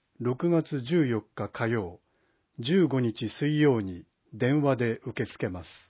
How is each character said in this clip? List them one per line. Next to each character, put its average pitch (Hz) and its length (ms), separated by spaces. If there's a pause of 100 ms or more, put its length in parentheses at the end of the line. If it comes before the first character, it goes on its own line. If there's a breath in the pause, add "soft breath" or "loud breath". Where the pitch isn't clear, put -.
(180)
六 127 300
月 160 320
十 147 260
四 113 140 (140)
日 101 160
火 117 180
曜、 98 320 (580)
十 160 280
五 131 140
日 113 280
水 151 320
曜 131 220
に 90 240 (260)
電 127 300
話 139 140
で 117 280
受 117 200
け 107 60
付 - 160
け - 40
ま 87 140
す。 - 40 (220)